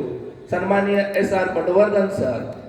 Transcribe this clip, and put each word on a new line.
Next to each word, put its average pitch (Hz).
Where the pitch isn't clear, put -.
सन्माननीय 196
एस 202
आर 185
पटवर्धन 196
सर, -